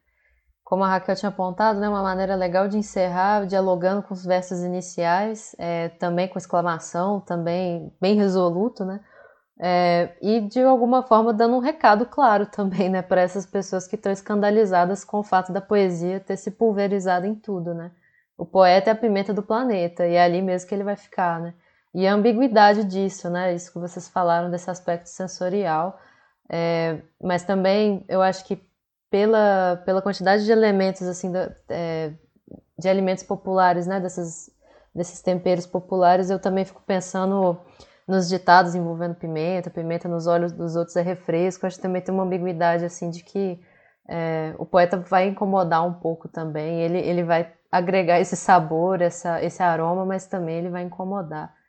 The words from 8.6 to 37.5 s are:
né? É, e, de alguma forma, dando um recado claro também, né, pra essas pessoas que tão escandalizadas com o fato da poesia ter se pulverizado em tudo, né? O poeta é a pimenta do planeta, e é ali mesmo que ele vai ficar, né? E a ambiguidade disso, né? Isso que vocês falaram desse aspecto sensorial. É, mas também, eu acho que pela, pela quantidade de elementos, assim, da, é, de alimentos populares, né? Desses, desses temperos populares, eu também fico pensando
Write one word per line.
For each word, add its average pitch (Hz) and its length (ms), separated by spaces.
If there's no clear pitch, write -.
né? 190 180
É, 175 600
e, 220 180
de 208 220
alguma 254 400
forma, 226 320
dando 233 220
um 254 40
recado 240 460
claro 208 400
também, 190 420
né, 185 140
pra 185 180
essas 180 240
pessoas 190 420
que 214 120
tão 196 120
escandalizadas 202 920
com - 140
o 208 40
fato 185 300
da 196 80
poesia 190 580
ter 196 200
se - 120
pulverizado 196 760
em 214 80
tudo, 180 400
né? 170 160
O 170 80
poeta 190 420
é 220 60
a - 20
pimenta 208 380
do 202 80
planeta, 202 640
e 170 80
é 175 100
ali 175 160
mesmo 185 260
que - 80
ele 202 80
vai 202 140
ficar, 175 440
né? 170 120
E 185 140
a 196 80
ambiguidade 214 680
disso, 190 440
né? 180 240
Isso 175 200
que 175 60
vocês 175 300
falaram 175 420
desse 175 200
aspecto 175 380
sensorial. 180 880
É, 165 540
mas 180 220
também, 196 640
eu 190 140
acho 190 220
que - 180
pela, 202 720
pela 190 160
quantidade 196 440
de 220 80
elementos, 196 500
assim, 180 300
da, 180 200
é, 160 440
de 170 100
alimentos 190 360
populares, 185 640
né? 190 100
Desses, 175 520
desses 175 260
temperos 180 460
populares, 185 640
eu 190 80
também 190 260
fico - 220
pensando 185 720